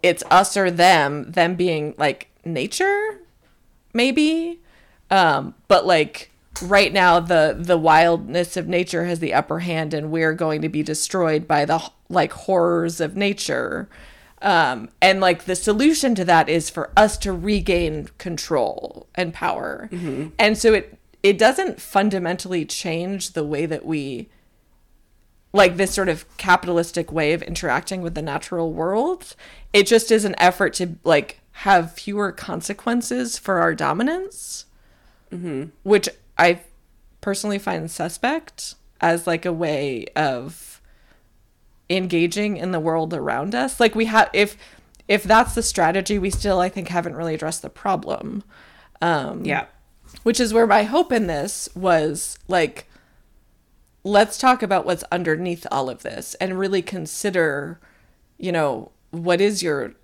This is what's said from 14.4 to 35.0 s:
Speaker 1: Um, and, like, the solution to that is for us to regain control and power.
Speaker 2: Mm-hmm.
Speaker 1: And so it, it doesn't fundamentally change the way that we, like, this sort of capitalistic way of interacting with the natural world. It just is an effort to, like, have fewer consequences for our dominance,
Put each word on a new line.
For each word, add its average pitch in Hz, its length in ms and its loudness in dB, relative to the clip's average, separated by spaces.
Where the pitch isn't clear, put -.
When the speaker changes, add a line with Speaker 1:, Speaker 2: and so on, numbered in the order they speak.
Speaker 1:
Um, 143 480 0
and, 190 180 4
like, 175 240 2
the 185 100 -2
solution 254 600 2
to 185 100 -2
that 165 240 4
is 160 180 0
for - 300 -8
us 208 220 6
to 196 120 -4
regain 175 840 -2
control - 960 -6
and 170 220 -4
power. - 560 -6
Speaker 2:
Mm-hmm. 156 380 -6
Speaker 1:
And 214 180 4
so 220 160 6
it, - 240 -2
it 196 160 4
doesn't 262 420 2
fundamentally 185 840 -2
change 180 680 -6
the 160 100 -4
way 151 240 -4
that 156 180 -8
we, 143 440 -8
like, 185 240 6
this 190 160 0
sort 190 160 0
of 160 160 -4
capitalistic 175 720 0
way 151 220 0
of 170 100 -4
interacting 170 580 -4
with 170 140 -8
the 151 80 -6
natural 165 500 -4
world. 214 640 -4
It 202 120 6
just 226 260 2
is 214 140 4
an 190 140 -2
effort 180 360 2
to, 175 280 -6
like, - 360 2
have 175 420 2
fewer 202 380 -4
consequences 233 1080 -4
for 185 220 -2
our 165 160 2
dominance, 254 880 -4